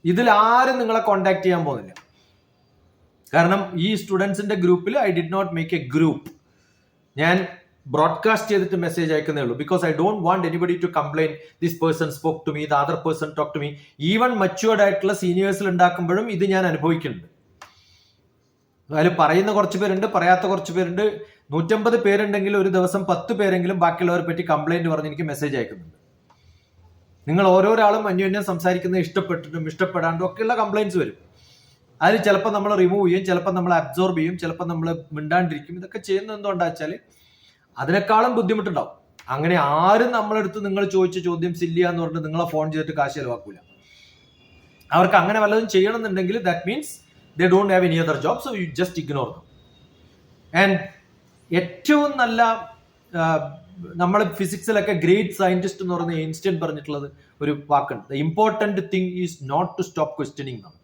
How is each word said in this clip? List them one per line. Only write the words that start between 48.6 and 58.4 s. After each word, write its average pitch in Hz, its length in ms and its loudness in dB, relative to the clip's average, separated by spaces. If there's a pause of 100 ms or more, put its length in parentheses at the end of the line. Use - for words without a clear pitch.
just 160 380 -4
ignore 135 220 -4
them. - 160 -16 (1200)
And 196 140 2 (760)
ഏറ്റവും 285 680 0
നല്ല, 233 240 2 (760)
ആ, 160 220 2 (580)
നമ്മൾ 185 280 2
ഫിസിക്സിലൊക്കെ 202 680 -2
ഗ്രേറ്റ് 180 380 4
സയന്റിസ്റ്റ് 185 520 -2
എന്ന് 180 120 -4
പറയുന്ന 170 180 -4
ഐൻസ്റ്റൈൻ 160 480 -4
പറഞ്ഞിട്ടുള്ളത് 147 500 -8 (300)
ഒരു 147 300 -2
വാക്കുണ്ട്, 139 440 -2
"The 147 120 -2
important 214 440 0